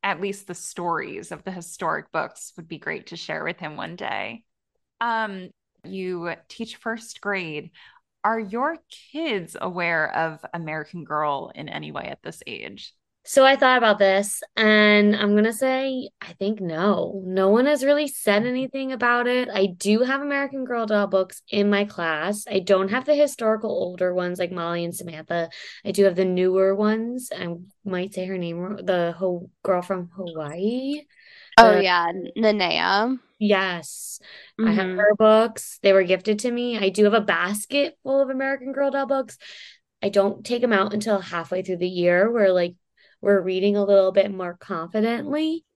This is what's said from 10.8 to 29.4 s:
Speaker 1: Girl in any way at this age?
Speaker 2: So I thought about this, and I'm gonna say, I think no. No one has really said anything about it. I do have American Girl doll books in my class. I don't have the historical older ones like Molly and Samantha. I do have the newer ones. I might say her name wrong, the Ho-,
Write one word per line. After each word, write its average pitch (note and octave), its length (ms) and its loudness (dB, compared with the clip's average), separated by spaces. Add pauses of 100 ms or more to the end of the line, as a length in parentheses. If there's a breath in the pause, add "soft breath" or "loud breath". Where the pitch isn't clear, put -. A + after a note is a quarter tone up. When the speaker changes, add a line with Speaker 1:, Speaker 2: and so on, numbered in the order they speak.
Speaker 1:
Girl D3 500 -4
in D3+ 140 -14
any D3+ 240 -10
way C#3+ 120 -10
at - 180 -12
this - 240 -16
age? - 480 -14 (300)
Speaker 2:
So C4+ 200 4
I C4+ 100 8
thought C4 240 4
about G#3+ 200 4
this, G3 440 2 (140)
and G#3 580 6
I'm G#3 220 2
gonna G#3+ 160 4
say, C4 560 -2 (140)
I - 120 -18
think G#3 260 -4
no. F3+ 640 0
No F#3+ 260 2
one A#3+ 160 6
has C#4+ 180 2
really D4 240 4
said G#3+ 380 0
anything C4 460 -4
about A#3+ 360 0
it. B3 240 0
I G3 140 2
do G3 340 0
have C4+ 220 0
American C#4 420 -4
Girl A#3+ 220 -4
doll G#3 200 2
books F#3+ 420 -2
in G3+ 220 2
my G3+ 140 2
class. F3 680 -4
I F#3+ 100 2
don't F#3+ 280 2
have B3+ 160 -2
the D4 100 2
historical A3+ 560 0
older F3+ 440 -2
ones F3+ 240 -2
like F3+ 120 -2
Molly E3+ 340 -4
and E3+ 120 -6
Samantha. E3 540 -6 (340 loud breath)
I - 80 -4
do G3 120 4
have F#3 120 4
the F#3 80 2
newer F#3 500 2
ones. A3+ 600 -2
I F3 180 -6 (300)
might F#3 300 -4
say F#3 120 -6
her F#3+ 120 -6
name E3+ 200 -6
wrong, F#3+ 260 -8
the F3 340 0
Ho-, F3+ 320 -4 (120)